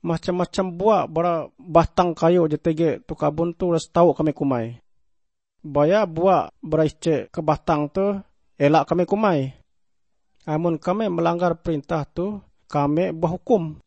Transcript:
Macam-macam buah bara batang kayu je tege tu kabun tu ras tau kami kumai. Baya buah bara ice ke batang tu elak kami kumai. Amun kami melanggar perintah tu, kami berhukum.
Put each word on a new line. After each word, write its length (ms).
Macam-macam 600
buah 320
bara 480
batang 560
kayu 320
je 160
tege 400
tu 160
kabun 400
tu 160
ras 160
tau 240
kami 240
kumai. 400
Baya 400
buah 460
bara 240
ice 400
ke 160
batang 480
tu 240
elak 320
kami 160
kumai. 480
Amun 320
kami 320
melanggar 480
perintah 480
tu, 320
kami 400
berhukum. 640